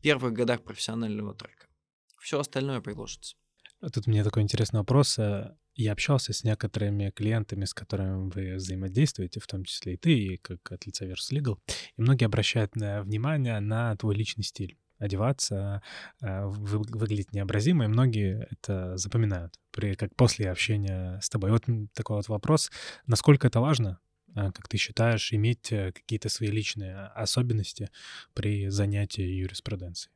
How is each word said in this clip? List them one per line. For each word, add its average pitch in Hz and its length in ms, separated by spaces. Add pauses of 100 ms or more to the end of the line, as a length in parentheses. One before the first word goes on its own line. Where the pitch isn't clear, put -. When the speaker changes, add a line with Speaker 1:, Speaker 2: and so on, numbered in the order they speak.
Speaker 1:
первых 127 320
годах 117 280
профессионального 104 720
трека. - 320 (540)
Все - 180
остальное 135 440
приложится. - 520 (460)
Speaker 2:
А 175 100
тут - 160
у 117 40
меня 104 140
такой 107 180
интересный 107 380
вопрос. 139 380
Э, 101 380 (180)
я 107 180
общался 131 400
с - 120
некоторыми 101 680
клиентами, 104 540
с - 100
которыми 95 560
вы 92 260
взаимодействуете, 95 840
в - 60
том 95 180
числе - 300
и - 20
ты, 165 220
и 95 180
как - 340
от - 160
лица 98 200
Versus - 260
Legal. 135 260 (380)
И 113 60
многие 123 240
обращают, 107 500
э, 104 260
внимание 117 580
на 110 360
твой 107 180
личный 104 300
стиль. - 320 (220)
Одеваться, 101 840 (380)
э, 98 260
вы-, 104 320 (120)
выглядеть 107 420
необразимо, 107 520
и 107 40
многие 110 640
это 92 440
запоминают 95 600 (140)
при-, 101 240
как - 180
после 110 360
общения 92 680
с - 80
тобой. 98 220
Вот, 113 180
м, 110 240
такой - 240
вот 104 120
вопрос. 113 420 (360)
Насколько 131 420
это 117 120
важно, 117 380 (380)
э, 98 160
как - 160
ты - 80
считаешь, 113 560
иметь, 113 400
э, 98 200
какие-то - 360
свои 104 220
личные 98 560 (100)
особенности 113 720 (420)
при 104 360
занятии 101 560
юриспруденцией? 90 920